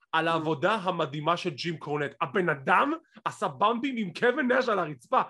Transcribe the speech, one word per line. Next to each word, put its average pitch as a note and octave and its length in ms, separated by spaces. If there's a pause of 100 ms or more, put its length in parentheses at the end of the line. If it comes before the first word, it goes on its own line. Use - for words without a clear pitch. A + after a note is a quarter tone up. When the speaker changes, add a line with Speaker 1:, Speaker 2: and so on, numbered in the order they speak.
(120)
Speaker 1:
על D#3+ 160
Speaker 2:
Mm. - 20
Speaker 1:
העבודה D#3+ 440
המדהימה E3+ 600
של F3 140
ג'ים D#3 280
קורנט? D3 420
הבן E3+ 280
אדם E3 440 (320)
עשה - 240
במפים A3+ 480
עם G#3 140 (100)
קווין B3 320
נש B3+ 160
על G#3+ 100
הרצפה, E3+ 520